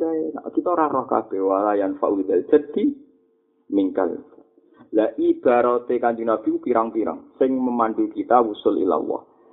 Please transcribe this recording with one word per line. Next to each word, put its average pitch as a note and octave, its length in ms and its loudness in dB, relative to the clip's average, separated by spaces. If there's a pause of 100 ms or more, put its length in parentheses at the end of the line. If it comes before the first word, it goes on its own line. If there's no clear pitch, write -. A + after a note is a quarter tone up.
ra E3 100 -2
enak. D#3+ 380 -6
Kita - 240 -2
ora D#3 160 2
roh C3 160 -2
kabeh A2+ 340 -2
wala G2 380 2
yan F#2+ 240 0
fauzal F#2+ 480 0
jaddi D#3 400 2 (800)
mingkal. F#2+ 480 -2 (800)
Lah A2 160 2
ibarate A#2+ 880 2
Kanjeng A#2 240 0
Nabi A2+ 260 0
ku - 80 -2
pirang-pirang A2+ 800 -2
sing C3 160 2
memandu A#2 560 0
kita A#2 340 2
wusul G#2 380 -2
ila F2 160 2
Allah. - 240 -4 (320)